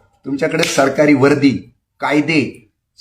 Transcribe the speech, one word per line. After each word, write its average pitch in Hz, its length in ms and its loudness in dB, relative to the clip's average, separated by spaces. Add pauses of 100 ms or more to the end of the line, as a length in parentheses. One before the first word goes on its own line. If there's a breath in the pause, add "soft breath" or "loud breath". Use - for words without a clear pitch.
(260)
तुमच्याकडे 151 380 -4
सरकारी 147 500 0
वर्दी, 131 600 2 (260)
कायदे, 143 720 -4 (300)